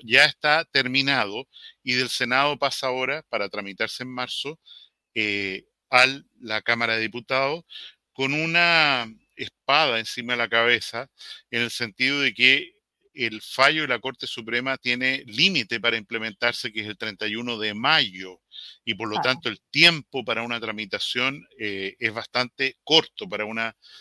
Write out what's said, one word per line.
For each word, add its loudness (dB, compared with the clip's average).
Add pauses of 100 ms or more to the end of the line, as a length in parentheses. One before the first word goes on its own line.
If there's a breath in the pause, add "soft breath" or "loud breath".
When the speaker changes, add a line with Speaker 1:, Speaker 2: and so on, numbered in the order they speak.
Speaker 1:
ya 8
está 2
terminado, 0 (340 loud breath)
y -4
del 0
Senado 0
pasa -2
ahora, -2
para -2
tramitarse -6
en -10
marzo, -8 (560 soft breath)
eh, -2 (240)
a 6 (360)
la -4
Cámara 0
de 0
Diputados, -2 (500 loud breath)
con -2
una 2 (260)
espada 2
encima -6
de 0
la 0
cabeza, 2 (400 loud breath)
en -2
el -2
sentido -2
de 2
que 4 (400)
el -4
fallo 4
de -2
la 0
Corte -8
Suprema -4
tiene -2
límite 0
para 0
implementarse, -4
que -6
es -8
el -10
treinta -8
y -4
uno -6
de -4
mayo, -4 (420 loud breath)
y -6
por -8
lo -4
Speaker 2:
Claro. 0
Speaker 1:
tanto -2
el -6 (100)
tiempo 2
para -2
una -4
tramitación, -4 (100)
eh, -6
es -2
bastante -2
corto 2
para -4
una -6 (240 soft breath)